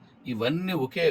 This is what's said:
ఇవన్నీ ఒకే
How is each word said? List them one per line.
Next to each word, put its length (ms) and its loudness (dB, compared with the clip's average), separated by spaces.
ఇవన్నీ 400 0
ఒకే 260 -2